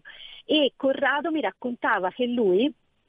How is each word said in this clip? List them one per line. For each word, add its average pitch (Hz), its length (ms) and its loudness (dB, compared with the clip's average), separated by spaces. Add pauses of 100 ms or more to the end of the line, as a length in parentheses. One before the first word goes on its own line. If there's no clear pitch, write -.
(440)
E 294 320 2
Corrado 277 540 0
mi 311 100 -2
raccontava 226 720 -2
che 247 160 -4
lui, 240 480 2 (360)